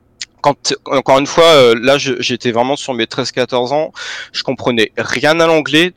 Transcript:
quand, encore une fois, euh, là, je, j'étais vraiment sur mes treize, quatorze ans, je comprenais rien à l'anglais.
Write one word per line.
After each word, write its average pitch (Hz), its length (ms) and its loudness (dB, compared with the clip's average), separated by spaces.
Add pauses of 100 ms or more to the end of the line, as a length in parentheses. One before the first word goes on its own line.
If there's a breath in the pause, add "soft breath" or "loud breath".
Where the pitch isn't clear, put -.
(420)
quand, 143 320 -2 (100)
encore 135 340 2
une 139 80 0
fois, 165 200 2
euh, 135 340 6
là, 131 160 2
je, 139 240 -4
j'étais 120 300 -4
vraiment 123 260 -2
sur - 160 -10
mes 113 140 -2
treize, - 260 -8
quatorze 123 400 -2
ans, 156 200 -2 (400 loud breath)
je - 100 -8
comprenais 123 560 -2
rien 143 420 0
à 165 60 4
l'anglais. 160 500 0